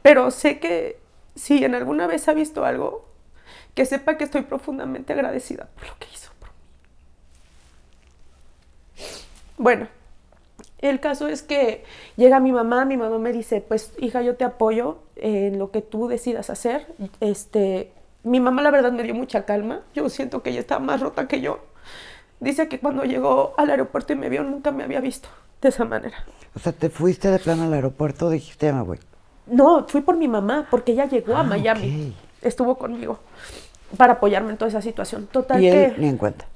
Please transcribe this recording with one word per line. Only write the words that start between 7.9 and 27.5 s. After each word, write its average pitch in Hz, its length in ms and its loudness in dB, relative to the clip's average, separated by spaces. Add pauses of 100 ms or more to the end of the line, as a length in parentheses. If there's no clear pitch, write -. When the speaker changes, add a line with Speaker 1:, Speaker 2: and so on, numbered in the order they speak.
Speaker 1:
Bueno, 190 300 2 (880)
el 269 220 0
caso 294 280 -4
es 302 140 -8
que 262 420 -2 (320)
llega 262 240 8
mi 262 120 2
mamá, 247 320 2
mi 269 120 -2
mamá 226 220 -2
me 226 140 -4
dice, 226 280 -4
"Pues, 220 380 -4
hija, 247 240 -4
yo 240 140 -2
te 254 80 -2
apoyo 226 540 -2 (180)
en 202 420 -2
lo 196 120 -6
que 214 120 -4
tú 220 260 -6
decidas 233 420 -6
hacer". 247 360 -4 (340)
Este, 202 720 -2 (300)
mi 247 180 2
mamá, 254 220 2
la 294 80 4
verdad, 262 220 4
me 240 100 -6
dio 226 120 -6
mucha 240 300 -4
calma. 214 360 -4 (140)
Yo 285 140 -2
siento - 340 -8
que 247 80 -4
ella 123 100 -4
está - 180 -4
más 262 220 -2
rota - 280 -4
que - 120 -2
yo. - 200 -6 (800)
Dice 294 280 -2
que 285 100 -8
cuando 269 260 -2
llegó 262 520 0
al 294 140 2
aeropuerto 135 420 -2
y 294 40 -2
me 277 120 -6
vio, 269 160 -2
nunca 277 260 -4
me 277 140 -6
había 277 160 -4
visto - 280 -8 (340)
de 262 80 6
esa 247 160 -2
manera. 220 300 -8 (380)
Speaker 2:
O - 40 -12
sea, 165 140 -4
¿te 135 180 -2
fuiste 180 400 0
de 190 80 4
plano 165 260 0